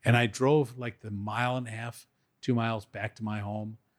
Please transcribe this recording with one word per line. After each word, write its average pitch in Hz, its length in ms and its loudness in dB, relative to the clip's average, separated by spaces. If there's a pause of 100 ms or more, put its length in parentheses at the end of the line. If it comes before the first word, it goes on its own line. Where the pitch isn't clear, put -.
And 117 140 6
I 120 80 6
drove, 127 540 2
like, 117 220 -8
the 104 100 -10
mile 107 460 -2
and 123 100 -6
a 110 40 -10
half, 117 360 -10 (340)
two 127 140 0
miles 113 300 0
back 104 320 -8
to 113 60 -8
my 107 180 -4
home 107 360 -6 (220)